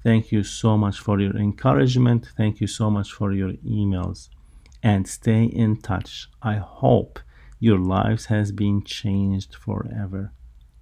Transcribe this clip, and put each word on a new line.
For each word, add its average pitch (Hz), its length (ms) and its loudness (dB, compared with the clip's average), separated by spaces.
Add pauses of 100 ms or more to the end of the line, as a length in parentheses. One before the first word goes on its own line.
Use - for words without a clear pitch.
Thank 113 280 2
you 104 120 2
so 107 340 0
much 101 220 0
for 101 220 0
your 101 160 -2
encouragement. 123 960 2
Thank 110 240 0
you 101 80 -2
so 107 220 -2
much 104 220 -2
for 101 200 -2
your 95 220 -2 (100)
emails. 98 640 -4 (560)
And 98 220 2
stay 113 380 2
in 113 320 0
touch. - 500 -6 (140)
I 107 140 -2
hope 107 640 0 (360)
your 110 220 4
lives 98 460 0
has 104 260 0
been 101 320 0
changed 98 720 -2
forever. 98 800 -8 (480)